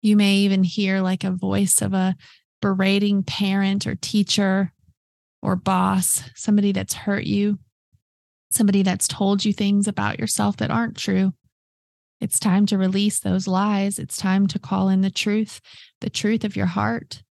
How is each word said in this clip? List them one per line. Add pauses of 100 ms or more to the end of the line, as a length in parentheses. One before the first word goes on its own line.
You
may
even
hear,
like,
a
voice
of
a (440)
berating
parent
or
teacher (680)
or
boss, (120)
somebody
that's
hurt
you, (920)
somebody
that's
told
you
things
about
yourself
that
aren't
true. (880)
It's
time
to
release
those
lies.
It's
time
to
call
in
the
truth, (400)
the
truth
of
your
heart